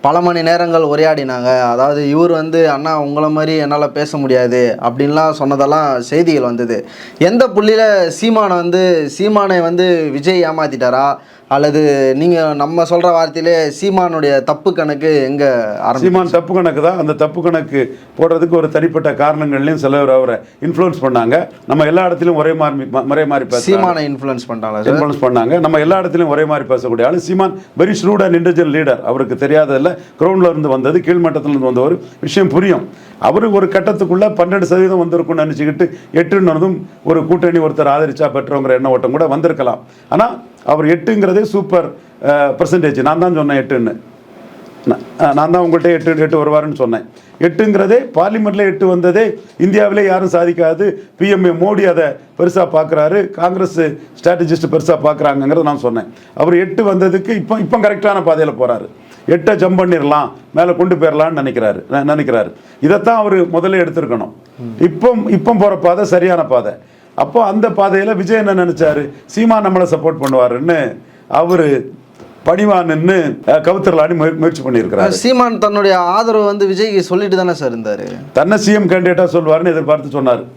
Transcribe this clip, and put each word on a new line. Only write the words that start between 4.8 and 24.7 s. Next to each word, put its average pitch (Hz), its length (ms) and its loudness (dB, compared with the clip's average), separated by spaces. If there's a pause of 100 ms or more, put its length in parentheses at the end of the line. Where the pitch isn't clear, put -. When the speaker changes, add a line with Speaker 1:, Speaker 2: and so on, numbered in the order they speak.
Speaker 1:
அப்படின்லாம் 143 500 0
சொன்னதெல்லாம் 139 720 0
செய்திகள் 151 400 0
வந்தது. 120 440 -4 (320)
எந்த 233 300 2
புள்ளியில 208 640 2 (100)
சீமானை 214 340 2
வந்து, 175 600 0
சீமானை 196 440 0
வந்து 170 500 0
விஜய் 170 320 0
ஏமாத்திட்டாரா, 139 760 0 (320)
அல்லது 143 680 2
நீங்க 160 380 2
நம்ம 151 300 -2
சொல்ற 175 340 2
வார்த்தையிலே 160 540 0 (100)
சீமானுடைய 165 600 0
தப்பு 151 300 -2
கணக்கு 151 500 0
எங்க 131 540 -2 (120)
ஆரம்பிச்சு? 120 60 0
Speaker 2:
சீமான் 175 340 0
தப்பு 175 240 0
கணக்கு 170 280 0
தான். 180 160 0
அந்த 151 160 -2
தப்பு 151 280 -2
கணக்கு 143 580 -2 (180)
போடுறதுக்கு 165 320 2
ஒரு 160 200 2
தனிப்பட்ட 156 420 0
காரணங்கள்லயும் 147 640 0
சிலர் 139 360 0
அவரை 127 280 2 (280)
இன்ஃப்ளூயன்ஸ் 165 360 0
பண்ணாங்க. 123 460 0 (200)
நம்ம 151 180 2
எல்லா 175 240 2
இடத்துலயும் 170 260 0
ஒரே 156 180 0
மாதிரி 147 400 -2
ம-, 131 180 -2
ஒரே 151 140 2
மாதிரி 135 240 -2
பேசுறாங்க. 120 200 -2
Speaker 1:
சீமானை 180 400 0
இன்ஃப்ளூயன்ஸ் 135 380 -6
பண்ணிட்டாங்களா 110 340 -6